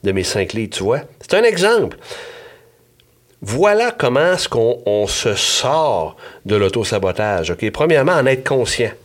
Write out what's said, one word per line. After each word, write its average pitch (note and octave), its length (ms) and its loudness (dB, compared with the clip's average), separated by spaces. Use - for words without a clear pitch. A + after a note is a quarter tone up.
de G2 80 2
mes F#2+ 120 0
cinq F#2+ 300 -2
leads, G#2+ 240 -6
tu F#2+ 60 -4
vois. B2 180 0
C'est - 140 -4
un G#3+ 100 4
exemple. G3 540 2
Voilà G#3 500 2
comment D3+ 420 2
est-ce F3 140 -2
qu'on, A#2+ 380 0
on G#2 200 2
se G#2+ 300 -2
sort B2 800 0
de G2+ 100 0
l'autosabotage, G2 960 0
OK ? G#2 200 -4
Premièrement, D#3 420 2
en C#3 120 2
être C3 220 0
conscient. A#2+ 440 0